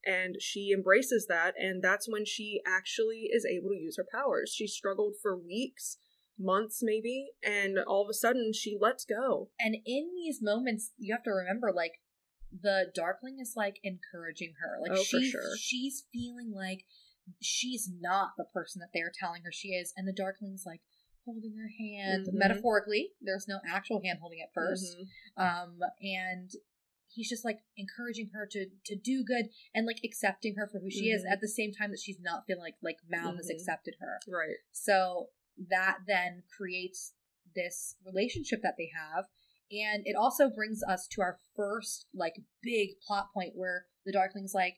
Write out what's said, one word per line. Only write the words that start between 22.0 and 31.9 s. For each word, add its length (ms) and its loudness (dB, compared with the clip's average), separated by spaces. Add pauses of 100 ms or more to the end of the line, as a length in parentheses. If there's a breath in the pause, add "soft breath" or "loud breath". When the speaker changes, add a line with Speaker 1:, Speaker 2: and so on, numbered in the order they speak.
Speaker 1:
Mm-hmm. 100 0
Speaker 2:
metaphorically. 720 4 (100)
There's 280 -4
no 100 -4 (100)
actual 360 -2
hand 180 -2
holding 180 -14
at 140 -12
first. 420 -2
Speaker 1:
Mm-hmm. 460 -8
Speaker 2:
Um, 360 0 (220)
and 500 -4 (580)
he's 220 -8
just, 140 -4
like, 140 0 (180)
encouraging 580 -8
her 180 -6
to, 140 -4 (200)
to 100 -6
do 280 0
good 220 2 (280 loud breath)
and, 120 2
like, 180 -4
accepting 520 -2
her 140 -2
for 100 -6
who 100 -6
she 200 -2
is 140 4
Speaker 1:
Mm-hmm. 80 2
Speaker 2:
at 80 2
the 80 -2
same 240 -2
time 180 -2